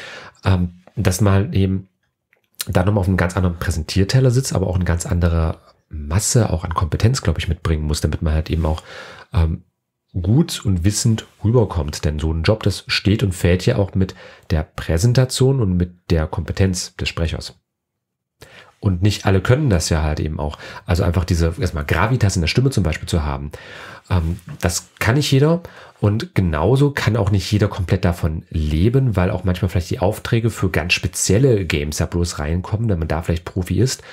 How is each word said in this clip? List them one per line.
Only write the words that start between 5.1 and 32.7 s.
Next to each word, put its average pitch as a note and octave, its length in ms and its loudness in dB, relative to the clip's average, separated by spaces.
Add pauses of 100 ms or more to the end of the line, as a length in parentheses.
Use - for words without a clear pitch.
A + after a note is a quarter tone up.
Masse D#2+ 600 0
auch E2+ 140 -2
an F2 100 -6
Kompetenz, G#2+ 480 0
glaub E2 160 0
ich, E2 120 -4
mitbringen E2 340 -2
muss, D2+ 160 -2
damit D#2 220 -2
man D#2 120 0
halt D#2 160 -2
eben D#2+ 160 0
auch, D#2 180 -2 (500)
ähm, E2+ 300 0 (500)
gut A2 500 0
und F2+ 220 0
wissend A2 400 0 (180)
rüberkommt. F2+ 640 0
Denn D2+ 140 -2
so D#2 120 -2
ein D#2+ 120 -2
Job, G#2+ 200 0
das - 240 -2
steht - 340 0
und F#2+ 120 0
fällt F2+ 320 2
ja A#2+ 120 2
auch G2 180 -2
mit F#2+ 200 -2 (340)
der D#2 140 0
Präsentation B2+ 960 2
und F#2+ 160 2
mit - 340 -2
der D#2+ 180 2
Kompetenz F#2 680 -2
des - 140 -6
Sprechers. - 500 -6 (1200)
Und F#2 220 0
nicht G2+ 240 2
alle F#2+ 140 4
können C3+ 300 2
das F2+ 200 2
ja D#2 140 2
halt D2+ 160 -2
eben D#2 220 -4
auch. D2+ 180 -6 (260)
Also F2+ 180 0
einfach F2 200 2
diese, E2 340 0
erstmal E2 280 -4
Gravitas G#2 500 2
in F#2 60 2
der D#2+ 80 0
Stimme C3+ 200 2
zum A2+ 140 0
Beispiel D#2 240 -4
zu E2 160 0
haben. C#2+ 280 -6 (580)
Ähm, E2+ 300 0 (200)
das - 300 -4 (100)
kann A#2 160 2
nicht C#3+ 160 0
jeder. D#3 320 4 (380)
Und G#2+ 340 0
genauso F#2+ 560 2
kann A2 240 0
auch G2+ 160 2
nicht G2+ 180 0
jeder G#2 200 2
komplett F#2 340 -2
davon E2+ 460 -2
leben, F#2+ 640 2
weil F#2 160 2
auch F#2 140 -4
manchmal F#2 240 0
vielleicht F2 200 -2
die A2+ 100 -4
Aufträge A2+ 500 0
für G2 200 -2
ganz D#2+ 220 -2
spezielle G#2 720 2
Games D2+ 340 -2
ja E2 80 0
bloß E2+ 320 -2
reinkommen, F2+ 500 -2